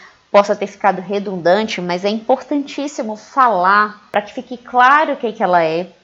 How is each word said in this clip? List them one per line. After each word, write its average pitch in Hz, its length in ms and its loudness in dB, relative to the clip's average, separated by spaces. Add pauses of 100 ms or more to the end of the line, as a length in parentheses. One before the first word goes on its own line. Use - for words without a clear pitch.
(300)
possa 202 240 4
ter 202 120 -8
ficado 190 340 -4
redundante, 190 800 -2
mas 180 240 -6
é 202 60 0
importantíssimo 262 1040 -4
falar 208 960 0
pra 208 80 -2
que - 140 -14
fique 254 240 -12
claro 269 560 4
o - 20 -16
que 226 160 -6
que 220 100 -6
ela 180 220 4
é 165 220 -2 (180)